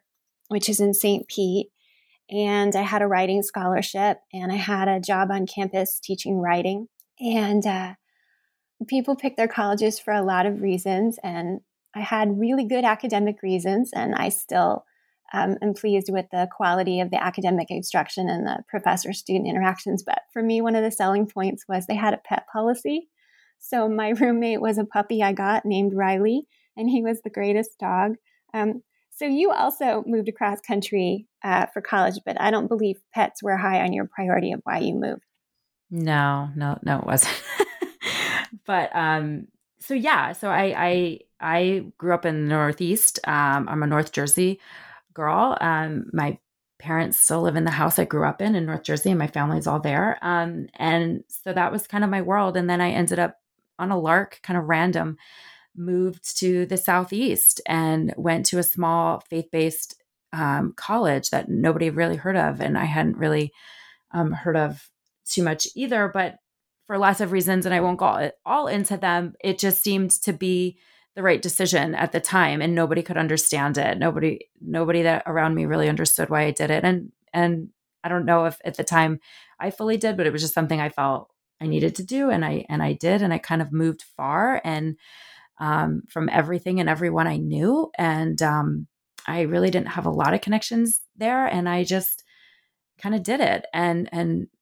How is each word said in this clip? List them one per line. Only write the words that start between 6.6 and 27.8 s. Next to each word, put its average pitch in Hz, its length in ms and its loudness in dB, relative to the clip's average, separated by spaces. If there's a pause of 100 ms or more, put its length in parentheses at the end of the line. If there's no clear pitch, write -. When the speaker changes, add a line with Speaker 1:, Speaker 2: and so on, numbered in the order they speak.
Speaker 1:
And, 208 460 0
uh, 185 280 -4 (920)
people 269 280 0
pick 269 220 -4
their 226 100 2
colleges 214 500 0
for - 140 -4
a 208 100 2
lot 185 220 2
of 208 160 0
reasons. 196 640 0
And 175 360 -6 (340)
I 214 60 -8
had 214 380 0
really 240 280 0
good 247 180 -2
academic 214 580 0
reasons, 190 520 0
and - 200 -2
I - 140 -2
still, - 560 0 (480)
um, 190 300 0
am 208 100 0
pleased 202 400 0
with 185 180 -2
the 180 240 -2
quality 180 460 2
of 180 100 -2
the 185 120 0
academic 180 480 0
instruction 175 580 -2
and 170 180 -2
the - 220 -6
professor-student 185 800 -2
interactions. 185 540 -2
But - 180 -4 (100)
for 233 120 -6
me, 226 180 0
one 226 160 0
of 220 60 2
the 220 80 0
selling 202 360 0
points 190 400 -4
was 185 200 -4
they 214 80 -4
had 208 180 0
a 214 60 -2
pet - 340 -4
policy. 240 560 -2 (500)
So 226 300 -2
my 214 220 0
<laughs> 226 100 2
roommate 233 400 2
was 220 160 0
a 214 80 0
puppy 214 380 0
I 196 100 4
got 196 320 0
named 196 300 2
Riley, 196 480 2 (340)
and 226 140 0
he 247 100 2
was 226 220 -2
the 214 80 -8
greatest 208 500 0